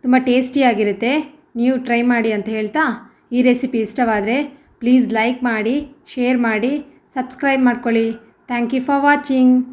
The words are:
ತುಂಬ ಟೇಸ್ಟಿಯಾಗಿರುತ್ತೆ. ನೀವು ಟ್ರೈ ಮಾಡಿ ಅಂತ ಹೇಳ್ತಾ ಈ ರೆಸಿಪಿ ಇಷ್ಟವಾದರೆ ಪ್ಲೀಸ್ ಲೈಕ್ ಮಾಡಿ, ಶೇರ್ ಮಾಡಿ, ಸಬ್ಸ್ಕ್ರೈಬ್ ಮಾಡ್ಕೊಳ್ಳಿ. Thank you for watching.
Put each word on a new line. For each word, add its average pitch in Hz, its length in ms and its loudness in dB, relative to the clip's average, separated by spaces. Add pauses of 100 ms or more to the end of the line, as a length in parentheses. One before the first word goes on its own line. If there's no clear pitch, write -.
ತುಂಬ 254 140 2 (120)
ಟೇಸ್ಟಿಯಾಗಿರುತ್ತೆ. 240 840 0 (480)
ನೀವು 254 160 2 (100)
ಟ್ರೈ 240 140 0 (120)
ಮಾಡಿ 226 240 0
ಅಂತ 202 120 -6 (100)
ಹೇಳ್ತಾ 214 260 -2 (520)
ಈ 247 120 2
ರೆಸಿಪಿ 247 380 0
ಇಷ್ಟವಾದರೆ 226 500 -2 (440)
ಪ್ಲೀಸ್ 240 260 4 (120)
ಲೈಕ್ 247 300 0
ಮಾಡಿ, 226 280 -2 (360)
ಶೇರ್ 247 260 0 (100)
ಮಾಡಿ, 220 240 0 (440)
ಸಬ್ಸ್ಕ್ರೈಬ್ 262 520 -2
ಮಾಡ್ಕೊಳ್ಳಿ. 233 400 0 (420)
Thank 240 260 -2
you 254 120 -2
for 277 100 0 (100)
watching. 262 420 2 (220)